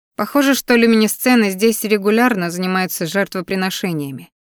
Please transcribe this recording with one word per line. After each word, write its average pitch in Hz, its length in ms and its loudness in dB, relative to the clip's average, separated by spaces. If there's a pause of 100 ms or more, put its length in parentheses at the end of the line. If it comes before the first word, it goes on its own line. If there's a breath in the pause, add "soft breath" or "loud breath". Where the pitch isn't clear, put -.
(160)
Похоже, 269 400 2
что 247 200 0
люминесцены 226 760 2
здесь 214 340 0
регулярно 214 680 0
занимаются 185 560 -2
жертвоприношениями. 180 1300 -4 (120)